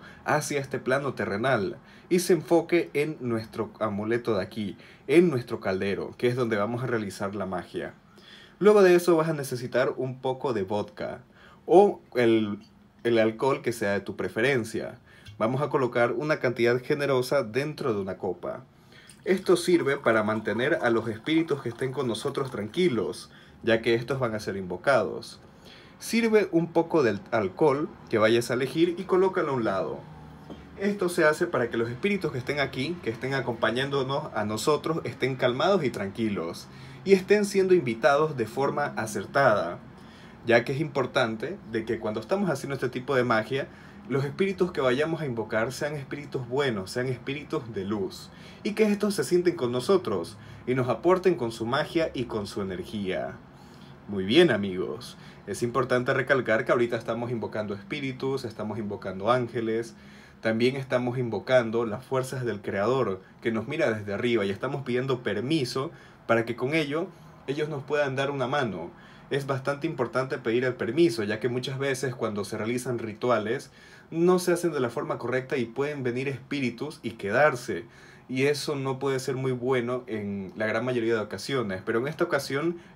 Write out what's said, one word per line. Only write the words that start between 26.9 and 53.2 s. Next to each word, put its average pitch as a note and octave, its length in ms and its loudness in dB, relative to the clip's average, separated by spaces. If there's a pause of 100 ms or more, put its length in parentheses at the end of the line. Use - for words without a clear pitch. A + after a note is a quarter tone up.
del G#2 160 2 (100)
alcohol C3+ 580 2 (220)
que A2 80 2
vayas A2+ 320 4
a B2 40 0
elegir D#3+ 440 0
y F#3+ 60 -8
colócalo F#3 480 2
a - 20 0
un B2 80 0
lado. F#2 380 -2 (800)
Esto G3 280 0
se F3 160 2
hace D#3 220 4
para B2+ 240 0
que - 60 -4
los A#2 120 0
espíritus D#3+ 440 -2
que C3 60 -6
estén C#3+ 200 -4
aquí, C3+ 460 -2
que A2+ 60 -2
estén C3 240 -4
acompañándonos C3 1000 -2
a G#2+ 100 -2
nosotros, D3 600 0
estén B2+ 320 -2
calmados D3 480 2
y A#2+ 60 2
tranquilos, G2 760 -4 (380)
y F#3+ 80 6
estén G3 320 6
siendo F#3+ 300 4
invitados D3 640 4
de A2+ 100 0
forma C#3 400 0 (100)
acertada, G2+ 840 2 (640)
ya A#2 200 6
que C#3+ 80 -4
es C3+ 80 -2
importante C3+ 760 0 (140)
de A2 140 -2
que A#2 160 -2
cuando G#2+ 180 -4
estamos G3 320 -2
haciendo C#3 240 -4
este C3 140 -4
tipo B2+ 260 -4
de B2+ 80 4
magia, A#2+ 460 0 (400)
los C3+ 160 -2
espíritus F3+ 480 -2
que - 80 -4
vayamos D3 400 2
a D#3 60 -4
invocar A2+ 460 -2
sean D3+ 220 -4
espíritus C#3 540 -8
buenos, A#2+ 420 -2
sean B2 160 -2
espíritus C3+ 680 -6
de G2 120 -4
luz, G2 460 -4 (340)
y G#3+ 80 -2
que G#3+ 100 2
estos G3+ 320 2
se D#3 80 0
sienten F3 320 2
con A#2 160 0
nosotros B2 680 0 (300)
y B2 80 0
nos B2 140 0
aporten F3+ 480 4
con A#2+ 160 -2
su A2+ 120 -6
magia D3+ 480 0
y B2+ 120 -4
con G#2 240 -4
su G#2+ 140 -6
energía. F#2 760 -4 (720)